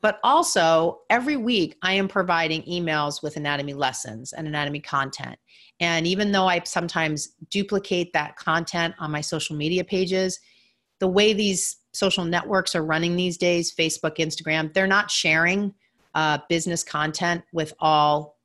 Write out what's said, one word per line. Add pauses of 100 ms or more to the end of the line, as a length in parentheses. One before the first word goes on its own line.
but
also
every
week
I
am
providing
emails
with
anatomy
lessons
and
anatomy
content. (420)
And
even
though
I
sometimes (200)
duplicate
that
content
on
my
social
media
pages, (600)
the
way
these (160)
social
networks
are
running
these
days,
Facebook,
Instagram,
they're
not
sharing, (400)
uh, (100)
business
content (100)
with
all